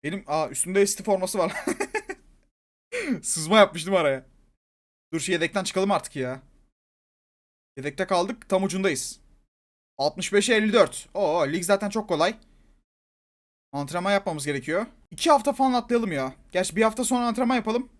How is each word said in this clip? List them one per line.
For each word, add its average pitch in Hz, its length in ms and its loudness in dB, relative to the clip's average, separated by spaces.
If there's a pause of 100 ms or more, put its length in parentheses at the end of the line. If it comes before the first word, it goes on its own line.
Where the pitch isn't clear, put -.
Benim, 180 240 -8
aa, 151 220 -2
üstümde 185 340 0
Esti 196 200 0
forması 190 360 0
var. 165 140 0 (880)
<laughs> - 800 -8
Sızma 165 360 0
yapmıştım 190 360 4
araya. 139 320 0 (880)
Dur, 160 80 -4
şu 185 120 -4
yedekten 175 320 -2
çıkalım 196 260 -2
artık - 260 -2
ya. 131 260 -6 (1300)
Yedekte 147 300 -4
kaldık. 180 420 -2
Tam 190 160 2
ucundayız. 185 560 -2 (760)
Altmış 151 340 -2
beşe 202 220 4
elli 214 180 2
dört. - 420 2
Oo, 170 320 2
lig 170 180 -4
zaten 202 260 2
çok 214 180 -4
kolay. 175 300 2 (1300)
Antrenman 170 400 -2
yapmamız 170 340 -2
gerekiyor. 151 400 -2 (240)
İki - 200 0
hafta 277 220 6
falan 269 200 2
atlayalım 233 400 0
ya. 131 220 -4 (180)
Gerçi 180 240 -2
bir 220 60 4
hafta 220 220 2
sonra 247 220 0
antrenman 240 280 0
yapalım. 240 340 -2 (120)